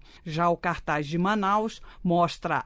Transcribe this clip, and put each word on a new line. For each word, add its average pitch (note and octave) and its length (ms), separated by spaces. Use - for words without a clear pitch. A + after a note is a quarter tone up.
Já E3+ 240
o E3+ 80
cartaz D3+ 520
de E3 100
Manaus G#3 640
mostra E3+ 640